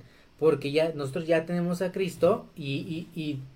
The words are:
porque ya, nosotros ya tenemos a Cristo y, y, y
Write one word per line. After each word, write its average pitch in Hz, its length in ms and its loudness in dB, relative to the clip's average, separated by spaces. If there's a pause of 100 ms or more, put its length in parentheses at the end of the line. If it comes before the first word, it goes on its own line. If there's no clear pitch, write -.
(400)
porque 143 320 4
ya, 156 220 2
nosotros 147 340 -6
ya 160 180 4
tenemos 175 360 -2
a 180 100 -2
Cristo 190 640 2
y, 156 580 -6
y, 165 80 -8
y 147 180 -4 (160)